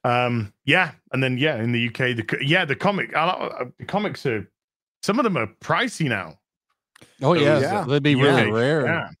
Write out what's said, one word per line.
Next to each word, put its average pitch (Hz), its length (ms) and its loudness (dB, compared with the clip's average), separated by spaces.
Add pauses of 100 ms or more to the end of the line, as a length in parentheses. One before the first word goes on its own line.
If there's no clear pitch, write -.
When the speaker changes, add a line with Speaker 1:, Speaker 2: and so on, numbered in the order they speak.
Speaker 1:
Um, 120 480 0 (120)
yeah, 175 280 2 (200)
and 131 100 -2
then, 127 160 0
yeah, 135 240 0
in 120 100 0
the 117 80 0
U 117 100 -2
K, 123 220 -2
the 110 120 -4
co-, 143 160 -4
yeah, 165 240 0
the 139 100 -2
comic, 160 400 -2
I, 151 140 2
I, - 360 -6 (140)
the - 60 -16
comics 180 420 -6
are, 110 240 -4 (520)
some 220 180 0
of 269 40 2
them 196 120 0
are 113 100 0 (160)
pricey 170 460 -2
now. 95 300 -4 (840)
Speaker 2:
Oh, 156 120 4
Speaker 1:
Those, 156 80 2
Speaker 2:
yeah, 143 180 4
Speaker 3:
Yeah. 180 240 -2
Speaker 2:
they'd 143 180 0
be 147 100 4
Speaker 1:
yeah. 131 120 4
Speaker 2:
really 123 260 4
rare. 131 360 2
Speaker 1:
Yeah. 143 240 -2 (100)